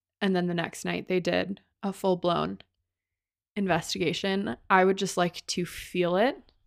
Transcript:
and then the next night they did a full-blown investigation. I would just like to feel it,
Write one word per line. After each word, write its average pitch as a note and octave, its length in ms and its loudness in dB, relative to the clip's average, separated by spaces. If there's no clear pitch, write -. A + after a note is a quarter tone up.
and G3 140 2
then F3+ 140 2
the F3 60 -2
next - 300 -4
night F3+ 220 -4
they F#3 140 0
did F3+ 400 -2
a G3 80 -4
full-blown F3 640 0
investigation. F#3+ 1040 -2
I F#3+ 160 8
would G3 100 4
just G3 220 -2
like F3 300 0
to F3 180 -2
feel F3 500 -2
it, B3 340 0